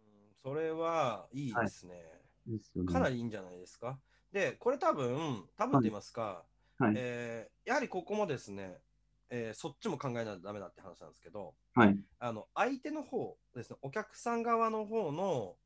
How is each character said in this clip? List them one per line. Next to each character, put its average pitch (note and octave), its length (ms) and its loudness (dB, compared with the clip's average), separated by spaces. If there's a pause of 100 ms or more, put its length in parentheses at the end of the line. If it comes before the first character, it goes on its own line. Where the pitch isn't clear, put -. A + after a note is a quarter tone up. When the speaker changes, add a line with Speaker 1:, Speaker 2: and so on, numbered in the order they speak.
(440)
Speaker 1:
そ C3+ 100 -4
れ D#3+ 180 0
は D#3+ 600 2
い C3+ 180 -4
い G#2+ 40 -4
で A#2 140 2
す - 180 -8
ね。 F2+ 80 -14
Speaker 2:
は F2 60 -14 (480)
い。 A#2+ 40 -6
い - 40 -2
い - 20 -4
っ - 40 -6
す - 160 -10
よ F2+ 60 2
ね。 F2 80 0
Speaker 1:
か F2+ 80 4
な G3 100 4
り B2+ 80 0
い - 20 -4
い A#2 40 -4
ん A#2 60 -2
じ A2 80 -6
ゃ G2 40 -8
な F2+ 100 -14
い F2+ 60 -14
で F2+ 100 -16
す - 120 -20
か。 C3+ 200 -8 (320)
で、 E3+ 220 2
こ - 180 2
れ C#4+ 60 0
多 D#4+ 160 4
分、 C3 500 0 (140)
多 A3 100 0
分 G3 120 6
っ - 20 6
て - 20 4
言 G#2+ 80 2
い - 20 -8
ま G2+ 80 -8
す - 100 -16
か、 G2+ 320 -6 (360)
Speaker 2:
は A#2+ 80 8
い。 - 20 8
は - 20 8
い。 - 60 6
Speaker 1:
え A#2+ 520 -6 (160)
ー、 - 40 -6
や B3 60 2
は D4 60 2
り A#3 60 -2
こ F3+ 160 -4
こ G3+ 120 -6
も G#3+ 100 2
で D3 120 -2
す - 120 -12
ね、 G2 280 -10 (520)
え A2+ 260 -4
ー、 - 40 -14
そ E3 100 -6
っ C#3 100 -12
ち - 100 -4
も D3 80 -2
考 C3+ 120 -4
え A#2+ 40 -2
な A#2 80 0
い A2+ 40 0
と G2+ 140 -6
ダ F#2+ 140 -8
メ G#2 60 -6
だ F#2 80 -8
っ - 60 -16
て - 80 -20
話 F2+ 200 -16
な E2+ 60 -16
ん - 20 -16
で - 60 -20
す - 60 -20
け E2+ 80 -20
ど、 F#2 240 -10 (220)
Speaker 2:
は A#2+ 100 10
い。 G2+ 120 8 (220)
Speaker 1:
あ A#2+ 120 -4
の、 G#2+ 240 -8
相 B3+ 240 2
手 D4+ 120 -8
の D4+ 120 -4
方 C#3+ 320 -4 (200)
で A#2 80 -8
す - 60 -14
ね、 A#2+ 120 -14
お C3+ 100 -6
客 G#3+ 240 -6
さ A#3 200 -2
ん A#3 80 0
側 A3+ 260 4
の A3 160 0
方 G#3 260 0
の C#3+ 440 0 (100)